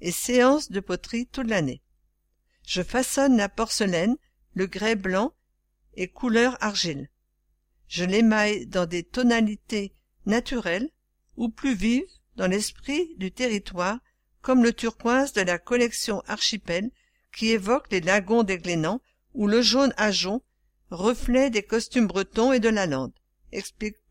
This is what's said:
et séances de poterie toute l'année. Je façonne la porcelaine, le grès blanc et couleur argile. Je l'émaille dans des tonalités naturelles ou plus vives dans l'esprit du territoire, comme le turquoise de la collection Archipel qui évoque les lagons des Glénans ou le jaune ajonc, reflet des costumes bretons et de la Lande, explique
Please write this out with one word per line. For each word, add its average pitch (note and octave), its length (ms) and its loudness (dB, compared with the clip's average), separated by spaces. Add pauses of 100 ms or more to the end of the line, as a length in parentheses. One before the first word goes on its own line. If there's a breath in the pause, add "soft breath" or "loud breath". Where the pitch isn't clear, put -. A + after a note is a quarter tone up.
et F3 100 -4
séances B3+ 600 2
de F#3+ 100 -4
poterie A#3 480 -6
toute B3+ 200 -6
l'année. D3+ 320 -2 (840)
Je F3+ 160 -2
façonne C4 540 2
la G3+ 120 2
porcelaine, G#3 680 0 (380)
le F#3 120 -2
grès G#3+ 300 -2
blanc F#3+ 360 -2 (640)
et F3+ 140 -6
couleur A#3+ 520 0
argile. E3+ 480 -4 (800)
Je E3+ 160 -4
l'émaille G#3 600 2
dans F3+ 200 -2
des E3+ 180 -6
tonalités A3 920 0 (320)
naturelles A3+ 640 -2 (460)
ou A#3 120 -4
plus C4 260 -2
vives A#3 360 0 (240)
dans F#3+ 140 -2
l'esprit C#4+ 680 -4
du F#3 140 -6
territoire, G#3 680 -4 (420)
comme B3+ 220 4
le A#3 80 4
turquoise A#3+ 600 0
de G#3 80 0
la F3+ 180 0
collection A#3 680 -2
Archipel G3 640 -4 (420)
qui A3 180 -2
évoque A3+ 420 0
les F#3 80 0
lagons G3 420 2
des F#3+ 160 0
Glénans E3+ 420 -2 (340)
ou G#3 120 0
le A3+ 160 4
jaune B3+ 340 4
ajonc, G3 460 0 (480)
reflet A#3+ 580 2
des A3 140 0
costumes A3+ 460 0
bretons G3 440 0
et B3+ 80 4
de A3 80 2
la G#3 180 2
Lande, C3 280 -4 (380)
explique G#3 440 -10 (140)